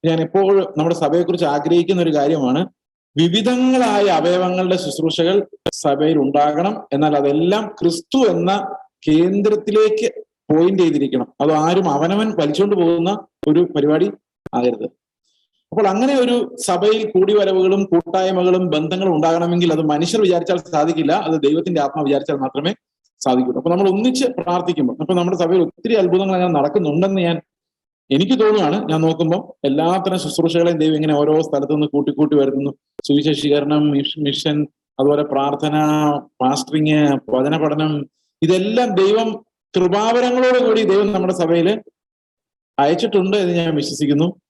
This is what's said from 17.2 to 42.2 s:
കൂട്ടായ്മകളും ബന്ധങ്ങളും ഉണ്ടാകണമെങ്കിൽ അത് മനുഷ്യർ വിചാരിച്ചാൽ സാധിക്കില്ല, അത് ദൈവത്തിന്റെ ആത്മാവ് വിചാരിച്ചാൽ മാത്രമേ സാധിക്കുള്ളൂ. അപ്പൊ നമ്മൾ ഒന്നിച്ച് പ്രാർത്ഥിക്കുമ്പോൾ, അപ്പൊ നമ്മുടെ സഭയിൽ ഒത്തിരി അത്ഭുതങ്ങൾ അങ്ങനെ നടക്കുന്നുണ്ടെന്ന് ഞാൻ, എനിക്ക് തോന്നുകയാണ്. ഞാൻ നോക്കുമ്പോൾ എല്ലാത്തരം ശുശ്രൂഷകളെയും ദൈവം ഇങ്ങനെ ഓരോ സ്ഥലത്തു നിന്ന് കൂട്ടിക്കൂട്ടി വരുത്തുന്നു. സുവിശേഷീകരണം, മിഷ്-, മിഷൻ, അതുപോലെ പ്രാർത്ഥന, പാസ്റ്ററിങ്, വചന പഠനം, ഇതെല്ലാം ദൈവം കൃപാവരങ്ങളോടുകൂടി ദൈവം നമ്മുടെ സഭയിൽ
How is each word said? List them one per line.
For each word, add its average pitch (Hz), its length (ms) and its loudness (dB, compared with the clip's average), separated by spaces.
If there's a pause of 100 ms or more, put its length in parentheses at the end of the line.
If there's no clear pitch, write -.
കൂട്ടായ്മകളും 185 840 0
ബന്ധങ്ങളും 165 460 -2
ഉണ്ടാകണമെങ്കിൽ 170 560 0
അത് 156 100 0
മനുഷ്യർ 160 400 0
വിചാരിച്ചാൽ 175 360 2
സാധിക്കില്ല, 160 540 0
അത് 160 300 -2
ദൈവത്തിന്റെ 156 400 0
ആത്മാവ് 139 260 -2
വിചാരിച്ചാൽ 147 280 -2
മാത്രമേ 143 400 -4 (440)
സാധിക്കുള്ളൂ. 127 400 0
അപ്പൊ 165 120 -2
നമ്മൾ 190 180 2
ഒന്നിച്ച് 254 380 0
പ്രാർത്ഥിക്കുമ്പോൾ, 175 720 -2
അപ്പൊ 170 120 -2
നമ്മുടെ 175 240 0
സഭയിൽ 175 240 2
ഒത്തിരി 220 340 -2
അത്ഭുതങ്ങൾ 190 400 0
അങ്ങനെ 180 180 0
നടക്കുന്നുണ്ടെന്ന് 190 680 0
ഞാൻ, 170 200 -2 (680)
എനിക്ക് 196 280 2
തോന്നുകയാണ്. 214 500 2
ഞാൻ 160 120 0
നോക്കുമ്പോൾ 160 680 -2
എല്ലാത്തരം 185 520 0
ശുശ്രൂഷകളെയും 165 580 0
ദൈവം 156 180 2
ഇങ്ങനെ 151 200 0
ഓരോ 151 260 2
സ്ഥലത്തു 147 320 -2
നിന്ന് 151 140 0
കൂട്ടിക്കൂട്ടി 147 480 0
വരുത്തുന്നു. 139 380 0 (340)
സുവിശേഷീകരണം, 147 840 2
മിഷ്-, 143 320 -2
മിഷൻ, 147 440 -2 (320)
അതുപോലെ 147 240 2
പ്രാർത്ഥന, 143 480 -2 (720)
പാസ്റ്ററിങ്, 151 800 0 (100)
വചന 135 280 0
പഠനം, 151 520 -2 (320)
ഇതെല്ലാം 196 540 0
ദൈവം 214 500 0 (300)
കൃപാവരങ്ങളോടുകൂടി 233 1080 2
ദൈവം 196 300 2
നമ്മുടെ 185 220 -2
സഭയിൽ 170 480 0 (960)